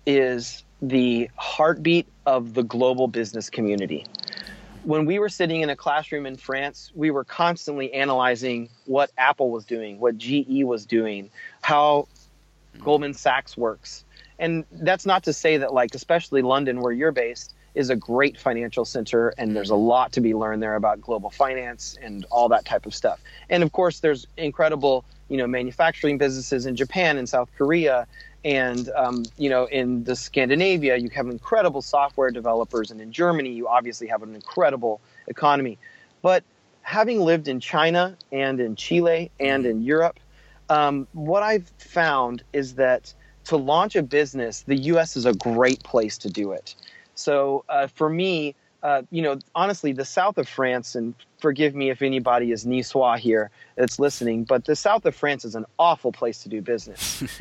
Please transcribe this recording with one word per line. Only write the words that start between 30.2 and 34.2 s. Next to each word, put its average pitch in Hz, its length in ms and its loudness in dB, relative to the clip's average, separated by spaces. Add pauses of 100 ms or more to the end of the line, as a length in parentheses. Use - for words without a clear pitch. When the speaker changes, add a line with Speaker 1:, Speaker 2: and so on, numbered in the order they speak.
Speaker 1:
you 120 140 -4
have 127 180 -4
incredible 143 520 0
software 143 500 0
developers, 113 600 -2
and 110 100 -16
in 110 100 -16
Germany, 156 420 0
you 117 160 -6
obviously 120 400 0
have 110 140 -4